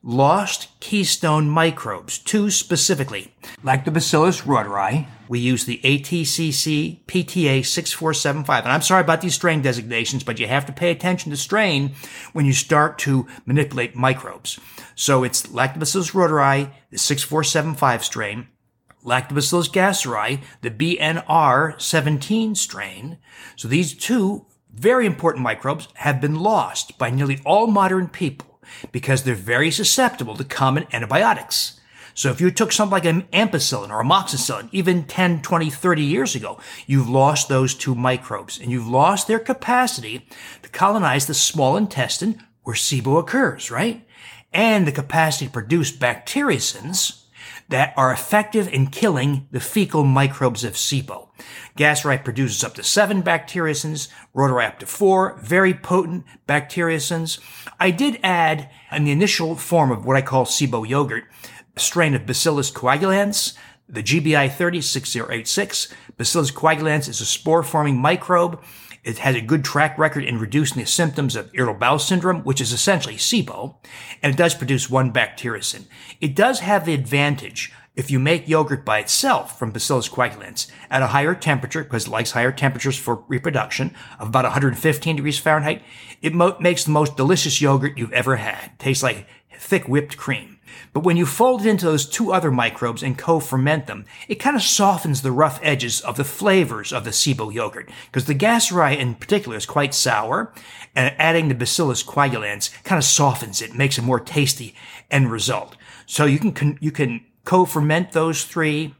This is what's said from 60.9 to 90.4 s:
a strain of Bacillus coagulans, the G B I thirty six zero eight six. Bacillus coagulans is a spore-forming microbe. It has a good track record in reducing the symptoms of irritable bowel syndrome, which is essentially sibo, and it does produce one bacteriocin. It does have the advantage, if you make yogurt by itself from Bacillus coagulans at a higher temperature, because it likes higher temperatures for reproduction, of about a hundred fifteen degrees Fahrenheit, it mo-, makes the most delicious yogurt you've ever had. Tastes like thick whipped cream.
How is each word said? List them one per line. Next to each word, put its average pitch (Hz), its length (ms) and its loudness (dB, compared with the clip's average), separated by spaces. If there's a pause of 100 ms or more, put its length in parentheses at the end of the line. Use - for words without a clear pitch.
a - 40 -12
strain 160 340 2
of 110 120 -2
Bacillus 143 460 0
coagulans, 190 840 0 (360)
the 113 120 -8
G 135 180 2
B 151 160 2
I 143 120 4
thirty 175 340 -2
six - 300 -4
zero 120 200 -6
eight 113 160 -6
six. - 460 -4 (240)
Bacillus 135 340 0
coagulans 151 580 0
is 113 100 -6
a 110 60 -6
spore-forming 151 720 0
microbe. 170 640 0 (400)
It 113 160 -6
has 135 160 2
a 117 60 -2
good 135 220 0
track 151 360 0
record 147 240 0
in 120 160 -4
reducing 127 420 0
the 104 60 -6
symptoms 143 480 0
of 98 180 -8
irritable 110 260 0
bowel 131 200 4
syndrome, 175 420 0
which 135 180 -2
is 120 140 -2
essentially 135 440 0
sibo, 135 580 -2 (480)
and 143 100 2
it 139 40 0
does 170 180 4
produce 131 340 -2
one 127 240 2
bacteriocin. 113 720 -4 (340)
It 143 160 -2
does 240 260 2
have 190 240 2
the 160 100 0
advantage, 139 760 -2 (240)
if 135 140 -6
you 139 80 2
make 151 320 2
yogurt 151 340 2
by 107 140 0
itself - 600 0
from 117 100 -4
Bacillus 117 400 -2
coagulans 110 560 -4 (240)
at 131 140 2
a 123 40 0
higher 143 280 2
temperature, 151 480 -2
because - 240 -4
it 113 40 -10
likes 113 200 -2
higher 120 200 0
temperatures 135 460 -2
for 117 300 -4
reproduction, 131 640 -4 (240)
of 110 120 -8
about 123 160 2
a 110 40 2
hundred 135 260 2
fifteen 156 420 0
degrees 143 200 -2
Fahrenheit, 156 460 0 (400)
it 156 100 0
mo-, 175 260 4
makes 175 260 2
the 151 40 -2
most 151 260 2
delicious 147 460 2
yogurt 139 380 2
you've 113 120 -6
ever 127 260 0
had. 107 420 -8
Tastes 131 240 0
like 101 240 -4 (280)
thick - 320 -2
whipped 143 300 0
cream. 110 360 -6 (380)